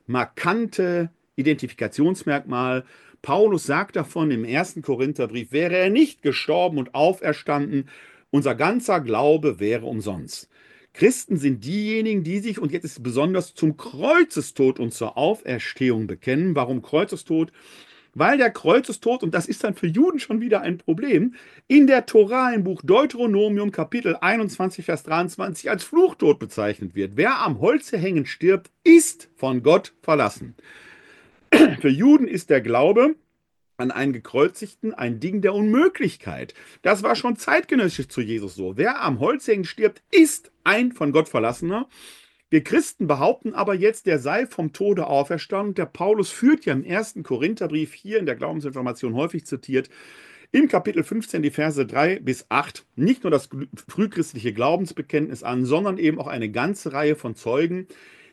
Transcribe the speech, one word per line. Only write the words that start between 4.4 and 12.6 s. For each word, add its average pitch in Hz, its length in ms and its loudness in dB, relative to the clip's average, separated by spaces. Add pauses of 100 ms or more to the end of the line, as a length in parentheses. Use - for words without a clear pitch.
ersten 151 380 -4
Korintherbrief, 127 720 -4
wäre 170 240 0
er 185 120 2
nicht 277 320 2
gestorben 156 580 0
und 123 140 -8
auferstanden, 147 960 -2 (420)
unser 135 260 2
ganzer 190 440 0
Glaube 135 640 0
wäre 113 240 -2
umsonst. 104 640 -10 (420)
Christen - 460 0
sind 131 260 -2
diejenigen, 208 600 -2
die 190 140 -4
sich, 214 200 -6
und 151 140 -4